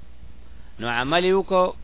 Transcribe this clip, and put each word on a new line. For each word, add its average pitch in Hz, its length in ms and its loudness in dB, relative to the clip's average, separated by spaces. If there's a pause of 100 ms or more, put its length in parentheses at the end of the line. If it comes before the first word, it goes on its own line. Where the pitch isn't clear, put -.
(800)
نو 110 100 -4
عمل 135 360 2
یې 185 100 6
وکړو. 185 500 4